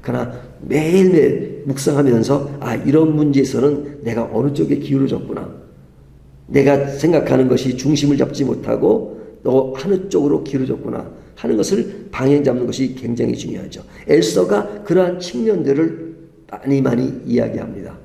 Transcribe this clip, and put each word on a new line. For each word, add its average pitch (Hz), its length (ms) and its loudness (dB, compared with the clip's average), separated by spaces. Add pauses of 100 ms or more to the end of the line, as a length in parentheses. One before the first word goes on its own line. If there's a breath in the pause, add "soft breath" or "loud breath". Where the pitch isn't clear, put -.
그러나 120 300 -4 (300 loud breath)
매일매일 165 1040 2
묵상하면서 139 920 2
'아, 117 160 -6
이런 156 400 4
문제에서는 139 880 2
내가 113 300 -2
어느 135 200 0
쪽에 147 240 0
기울어졌구나. - 720 -2 (960)
내가 139 400 4
생각하는 135 600 2
것이 123 300 0
중심을 143 400 2
잡지 - 260 0
못하고 - 760 0 (240 loud breath)
또 131 340 2
어느 185 320 -2
쪽으로 143 340 2
기울어졌구나.' - 680 -6 (240 loud breath)
하는 - 220 -2
것을 - 540 -2
방향 143 320 2
잡는 123 220 0
것이 131 300 -4
굉장히 120 400 -2
중요하죠. - 480 -12 (240 loud breath)
엘서가 190 760 0
그러한 180 360 0
측면들을 165 960 -2 (360)
많이 139 300 0
많이 127 320 0 (120)
이야기합니다. 113 800 -4